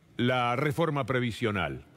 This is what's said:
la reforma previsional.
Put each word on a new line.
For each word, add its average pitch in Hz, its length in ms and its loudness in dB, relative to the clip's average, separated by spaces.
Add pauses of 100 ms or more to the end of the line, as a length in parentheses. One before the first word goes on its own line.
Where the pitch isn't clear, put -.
(160)
la 120 380 2
reforma 147 520 0
previsional. 104 800 -2 (120)